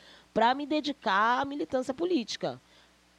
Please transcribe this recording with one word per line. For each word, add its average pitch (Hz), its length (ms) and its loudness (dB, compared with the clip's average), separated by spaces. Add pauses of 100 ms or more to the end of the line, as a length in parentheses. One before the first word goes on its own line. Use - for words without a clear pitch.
(320)
pra 226 220 4
me 285 100 -4
dedicar 233 800 0
à - 20 0
militância 277 480 -4
política. 247 640 -2 (600)